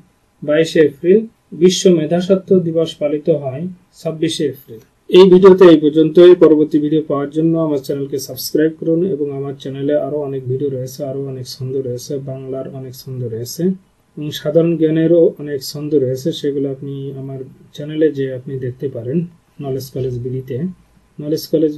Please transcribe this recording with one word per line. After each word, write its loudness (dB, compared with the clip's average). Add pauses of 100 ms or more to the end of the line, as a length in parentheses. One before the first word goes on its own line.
(440)
বাইশে 2
এপ্রিল। 2 (400)
বিশ্ব 4 (160)
মেধাস্বত্ব 0 (180)
দিবস -2 (100)
পালিত -4 (140)
হয় -8 (360)
ছাব্বিশে -6
এপ্রিল। -18 (380)
এই 10
ভিডিওতে 8 (100)
এই 8
পর্যন্তই। 6 (100)
পরবর্তী 4
ভিডিও 0
পাওয়ার -2
জন্য 0 (140)
আমার -4
চ্যানেলকে -6 (100)
সাবস্ক্রাইব -2
করুন -2 (140)
এবং -4 (100)
আমার -8
চ্যানেলে -4 (100)
আরও -6 (100)
অনেক -8 (100)
ভিডিও -4
রয়েছে, -10 (100)
আরও -8 (100)
অনেক -12 (100)
ছন্দ -10 (140)
রয়েছে, -10 (160)
বাংলার -12 (100)
অনেক -14
ছন্দ -12 (120)
রয়েছে -8 (520)
এবং -10 (120)
সাধারণ 2
জ্ঞানেরও 2 (200)
অনেক -8 (120)
ছন্দ -8 (120)
রয়েছে, -4 (120)
সেগুলো -4
আপনি -12 (280)
আমার -12 (360)
চ্যানেলে 0 (100)
যেয়ে -4
আপনি -12 (120)
দেখতে -8
পারেন, -6 (460)
নলেজ -8
কলেজ -6
বিডিতে। -8 (600)
নলেজ -6
কলেজ 0